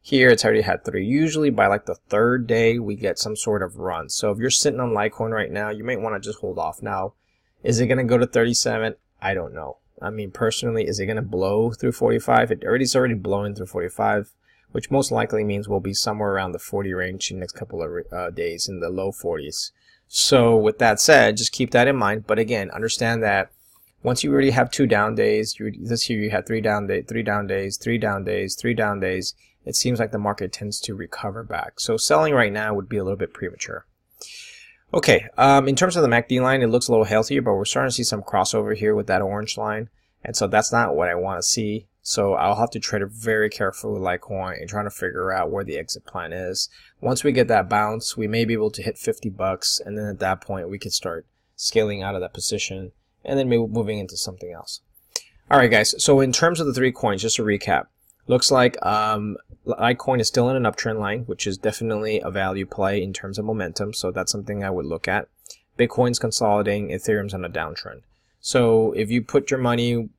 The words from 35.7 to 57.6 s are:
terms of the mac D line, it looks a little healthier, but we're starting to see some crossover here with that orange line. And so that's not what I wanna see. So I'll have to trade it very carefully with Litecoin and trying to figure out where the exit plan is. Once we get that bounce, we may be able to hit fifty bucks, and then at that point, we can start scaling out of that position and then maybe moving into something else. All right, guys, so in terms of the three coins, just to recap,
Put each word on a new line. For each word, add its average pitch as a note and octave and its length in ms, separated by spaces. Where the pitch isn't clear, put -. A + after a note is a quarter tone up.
terms F3 220
of E3+ 60
the C#3 60
mac A#2 200
D B2+ 100
line, C3 220
it B2 60
looks A#2+ 200
a - 40
little A2 160
healthier, A2 340
but A2+ 140
we're G2 100
starting C3 240
to A#2+ 60
see B2 100
some G#2+ 180
crossover G#2 540
here G#2 180
with G#2 120
that F#2+ 160
orange G2+ 340
line. G#2+ 320
And - 140
so A#2 100
that's A2 240
not A2+ 240
what E2+ 140
I F2 60
wanna F2+ 280
see. G#2+ 460
So G2+ 320
I'll F2 220
have A#2 160
to A2+ 60
trade G#2+ 220
it G2 80
very A2 400
carefully G#2 460
with F#2+ 80
Litecoin F#2 580
and D#2+ 80
trying G2+ 160
to G2+ 60
figure F#2 420
out F2 180
where G2 140
the D2+ 140
exit - 260
plan E2+ 300
is. F#2 340
Once - 240
we D3 80
get B2 160
that G2 220
bounce, G#2+ 480
we A2 100
may A#2 160
be A2+ 80
able G#2+ 180
to G#2+ 120
hit G#2+ 160
fifty A2+ 320
bucks, F#2+ 520
and G2+ 140
then G#2+ 80
at G2+ 140
that F#2+ 240
point, F#2+ 260
we G2 100
can G2 120
start E2+ 360
scaling G#2 460
out G2 120
of F#2 60
that F2+ 140
position F#2+ 580
and C#3 140
then C3+ 100
maybe A#2 180
moving G#2+ 320
into F2+ 200
something F2+ 340
else. - 300
All C#3+ 60
right, B2 140
guys, G#2+ 240
so C#3 160
in C3 100
terms E3 300
of D#3+ 60
the C3+ 80
three B2+ 180
coins, G2+ 300
just A2 140
to A#2+ 60
recap, G2+ 440